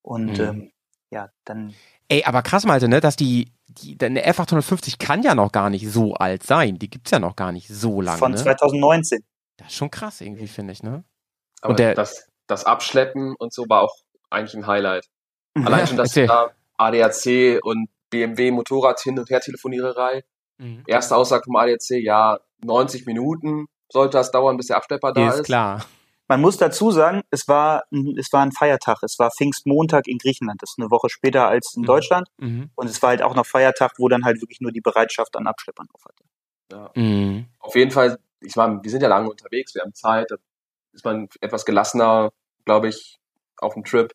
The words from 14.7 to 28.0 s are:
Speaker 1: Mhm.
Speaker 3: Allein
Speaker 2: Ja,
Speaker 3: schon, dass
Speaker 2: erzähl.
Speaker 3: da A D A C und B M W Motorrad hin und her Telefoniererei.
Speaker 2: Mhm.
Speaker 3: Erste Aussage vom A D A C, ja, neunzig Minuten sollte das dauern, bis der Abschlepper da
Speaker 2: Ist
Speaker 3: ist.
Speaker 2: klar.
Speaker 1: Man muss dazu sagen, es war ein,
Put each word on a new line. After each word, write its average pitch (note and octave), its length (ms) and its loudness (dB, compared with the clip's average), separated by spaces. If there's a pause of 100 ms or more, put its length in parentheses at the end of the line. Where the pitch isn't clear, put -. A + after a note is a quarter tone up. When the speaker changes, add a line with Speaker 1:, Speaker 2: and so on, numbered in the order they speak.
Speaker 1:
Mhm. C#3 120 0
Speaker 3:
Allein - 140 4
Speaker 2:
Ja, E3+ 60 0
Speaker 3:
schon, B2 100 -2
dass B2 120 0
Speaker 2:
erzähl. C3 180 4
Speaker 3:
da A#2 240 4 (260)
A A2+ 140 2
D A#2 120 4
A A2 80 4
C B2 500 2
und A2+ 280 -4 (200)
B A#2 140 -2
M A2+ 140 -4
W B2 140 2
Motorrad B2+ 500 0
hin C3 180 -4
und A#2 100 -10
her B2+ 120 0
Telefoniererei. B2+ 840 -6 (340)
Speaker 2:
Mhm. A#2+ 300 -16
Speaker 3:
Erste A#2+ 300 0
Aussage B2+ 280 2
vom B2 120 -6
A A2+ 80 4
D A#2+ 80 2
A A#2 40 0
C, B2 220 -4
ja, G#2+ 400 2 (240)
neunzig B2 420 -2
Minuten D3+ 640 -4 (240)
sollte C3+ 260 2
das C3 140 0
dauern, B2+ 260 2
bis B2 100 -8
der A#2 100 0
Abschlepper - 360 -4
da A#2+ 160 4
Speaker 2:
Ist C3+ 120 0
Speaker 3:
ist. C#3+ 40 -6
Speaker 2:
klar. A2 400 -2 (420)
Speaker 1:
Man C3+ 140 4
muss F#3 160 6
dazu F#3 320 2
sagen, F3 400 4
es - 180 -6
war D3 440 2
ein, C#3+ 260 -4